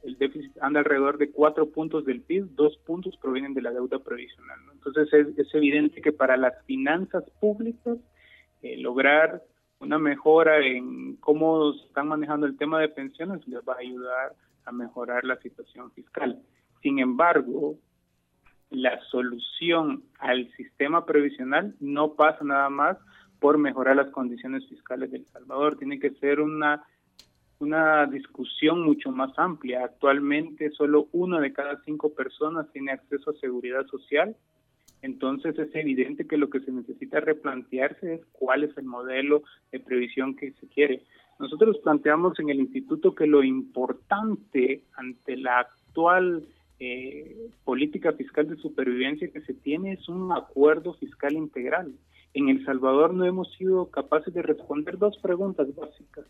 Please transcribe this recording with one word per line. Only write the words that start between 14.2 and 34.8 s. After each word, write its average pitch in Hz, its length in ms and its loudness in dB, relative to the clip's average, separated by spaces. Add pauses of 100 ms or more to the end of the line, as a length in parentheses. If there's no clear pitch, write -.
a 120 60 -12
mejorar 123 520 -6
la 127 180 -4
situación - 500 -18
fiscal. - 480 -6 (420)
Sin 139 160 0
embargo, 143 800 2 (960)
la 127 280 -2 (120)
solución 135 920 -2 (140)
al 127 360 -2
sistema 156 520 -2
previsional 147 720 0
no 143 340 0
pasa 156 300 4
nada 139 280 2
más 151 260 0 (420)
por 147 200 6
mejorar 131 380 4
las 139 120 2
condiciones 131 580 -8
fiscales - 440 -10
de 131 60 -10
El - 100 -16
Salvador. 139 500 -2
Tiene 139 220 -8
que 143 160 0
ser 143 240 0
una, 151 440 0 (760)
una 151 480 4
discusión 151 760 -2
mucho 143 280 2
más 131 260 -4
amplia. 147 460 -2
Actualmente 147 880 0
solo 147 400 2
una 175 280 0
de 135 140 -2
cada 143 320 -6
cinco 151 300 -4
personas 156 560 -4
tiene 135 220 -8
acceso 139 360 -8
a 151 100 -8
seguridad 127 480 -4
social. 156 480 -2 (640)